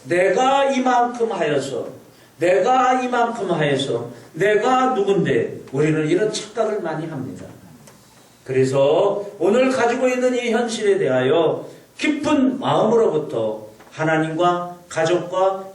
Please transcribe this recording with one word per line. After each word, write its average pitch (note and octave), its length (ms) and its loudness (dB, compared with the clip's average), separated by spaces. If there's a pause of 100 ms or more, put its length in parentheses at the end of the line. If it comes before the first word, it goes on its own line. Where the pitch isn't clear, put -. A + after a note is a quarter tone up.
내가 B3+ 680 2
이만큼 A#3+ 600 0
하여서, C#3 560 -4 (500)
내가 B3+ 640 2
이만큼 A#3 480 -2
하여서, C3 600 -2 (220)
내가 A3+ 640 2
누군데, F3 640 0 (140)
우리는 D3+ 360 0
이런 G3+ 240 2
착각을 - 480 -4
많이 D#3+ 260 -6
합니다. C#3+ 380 -10 (1000)
그래서 C#3 840 2 (120)
오늘 A#3+ 320 2
가지고 B3+ 380 0
있는 B3+ 260 0
이 A#3+ 180 -2
현실에 A3 460 0
대하여 C3+ 680 0 (300)
깊은 D4 600 0
마음으로부터 D3 1080 0 (240)
하나님과 D#3+ 880 -2 (100)
가족과 F3 880 0